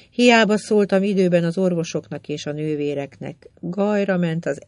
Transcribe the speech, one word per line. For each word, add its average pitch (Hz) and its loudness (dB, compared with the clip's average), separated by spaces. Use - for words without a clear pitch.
Hiába 226 4
szóltam 202 0
időben 185 2
az 165 -2
orvosoknak 170 -4
és 147 -6
a 151 -6
nővéreknek, 147 -6
gajra 196 -2
ment 165 -2
az 139 -6